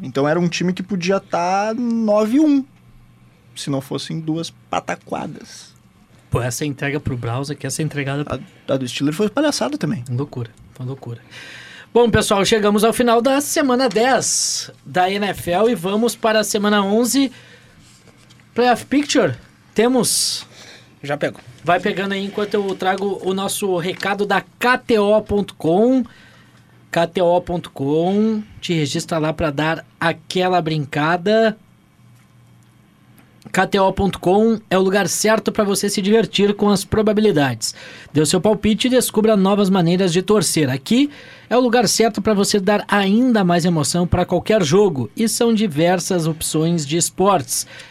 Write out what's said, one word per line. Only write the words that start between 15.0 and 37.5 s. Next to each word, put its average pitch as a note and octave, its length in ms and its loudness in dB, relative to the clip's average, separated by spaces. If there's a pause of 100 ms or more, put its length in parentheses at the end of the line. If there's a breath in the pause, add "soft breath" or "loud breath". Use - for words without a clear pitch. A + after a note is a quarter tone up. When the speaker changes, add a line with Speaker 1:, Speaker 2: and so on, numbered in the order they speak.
Speaker 2:
N G#3 160 -2
F E3+ 240 -6
L G#3 180 2
e A#3+ 60 0
vamos G#3 400 -2
para A3 240 0
a G#3+ 60 0
semana G#3 360 0
onze. A#3+ 480 0 (1300 loud breath)
Playoff A#3+ 300 2
Picture, B3+ 480 0 (420)
temos? - 680 0 (580 loud breath)
Speaker 3:
Já C#3 140 -4
pego. C#3 240 -6 (240)
Speaker 2:
Vai F3 160 2
pegando G3 320 -4
aí G3 120 -6
enquanto G3+ 280 -4
eu G#3 100 0 (120)
trago F#3+ 500 -2
o F#3 80 -2
nosso F#3+ 440 -4
recado F#3+ 480 -4
da F#3+ 140 0 (180)
K B3 200 2
T A#3+ 220 0
O G#3 220 2
ponto G3+ 340 -4
com. A3+ 460 2 (880 loud breath)
K E3+ 180 0
T E3+ 140 -4
O F3 200 4
ponto F3 300 -6
com, F#3+ 720 0 (200)
te F3+ 120 -4
registra D#3+ 440 -2
lá D#3 160 0
pra D#3 180 -2
dar D3+ 340 -4 (140)
aquela F3+ 640 0
brincada. E3+ 960 0 (1900)
K F#3+ 160 0
T G3+ 120 0
O F#3+ 120 4
ponto F#3+ 280 -2
com G#3+ 400 2 (100)
é F#3 80 2
o F#3+ 40 4
lugar F#3+ 280 0
certo G#3+ 420 0
pra G#3+ 120 -2
você G3 260 -2
se G3+ 120 -2
divertir G3+ 520 2
com G3+ 160 2
as F#3+ 160 2
probabilidades. G3+ 880 0 (400 loud breath)